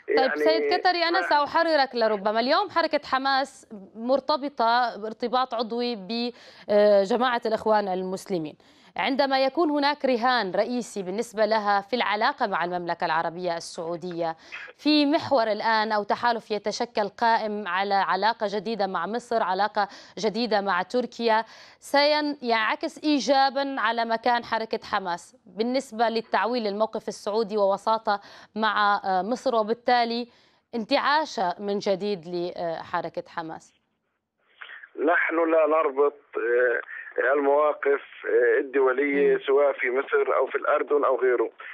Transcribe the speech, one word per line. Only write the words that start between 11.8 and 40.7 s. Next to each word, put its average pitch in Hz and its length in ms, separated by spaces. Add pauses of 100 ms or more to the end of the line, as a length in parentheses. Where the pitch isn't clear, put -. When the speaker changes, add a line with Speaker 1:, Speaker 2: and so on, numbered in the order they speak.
Speaker 1:
في 220 160
العلاقة 226 500
مع 175 180
المملكة 175 400
العربية 165 520
السعودية، 165 800 (400)
في 294 300
محور 277 360
الآن 220 500
أو 208 100
تحالف 233 480
يتشكل 208 580
قائم 208 600
على 196 260
علاقة 196 600
جديدة 202 320
مع 180 200
مصر، 226 360
علاقة 196 460 (300)
جديدة 208 420
مع 190 220
تركيا، 233 600 (340)
سينعكس 285 1300
إيجاباً 269 760
على 233 240
مكان 233 400
حركة 226 360 (120)
حماس 185 440 (100)
بالنسبة 226 600
للتعويل 226 540
للموقف 208 460
السعودي 208 480
ووساطة 202 640 (360)
مع، 208 480
آه، 185 180
مصر، 240 320
وبالتالي 233 760 (460)
انتعاشة 240 840
من 202 200
جديد 196 480
لحركة 170 1040
حماس. - 460 (1300)
Speaker 2:
نحن 165 440
لا 160 160
نربط، 147 500 (200)
آه، 120 440 (520)
المواقف، 143 720 (240)
آه، 117 340
الدولية 139 720
Speaker 1:
مم. 131 60
Speaker 2:
سواء 139 320
في 131 180
مصر 139 460
أو 131 100
في 127 80
الأردن 147 500